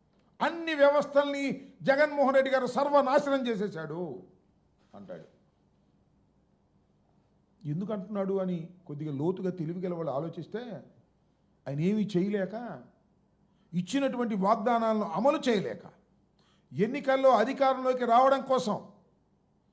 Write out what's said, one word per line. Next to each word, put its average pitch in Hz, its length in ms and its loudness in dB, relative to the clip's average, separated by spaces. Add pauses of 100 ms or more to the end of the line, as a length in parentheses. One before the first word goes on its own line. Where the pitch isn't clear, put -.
(420)
"అన్ని 330 320 -2
వ్యవస్థల్ని 285 1000 2 (100)
జగన్మోహన్ 277 520 2
రెడ్డి 269 160 4
గారు 254 160 2
సర్వనాశనం 277 800 2
చేసేశాడు" 165 760 -6 (720)
అంటాడు. 92 300 -16 (2500)
ఎందుకు 170 280 -6
అంటున్నాడు 196 460 -4
అని 180 300 -4 (180)
కొద్దిగా 147 260 -8
లోతుగా 180 380 -2
తెలివి 175 300 -6
గల 180 140 -6
వాళ్ళు 160 180 -4
ఆలోచిస్తే, 165 680 -8 (880)
ఆయన 143 120 -4
ఏమీ 202 360 2
చేయలేక, 196 680 -2 (920)
ఇచ్చినటువంటి 240 600 -2
వాగ్దానాలను 220 680 2
అమలు 240 440 0
చేయలేక, 143 340 -2 (880)
ఎన్నికల్లో 262 580 2
అధికారంలోకి 254 760 2
రావడం 262 360 6
కోసం 247 480 -2 (840)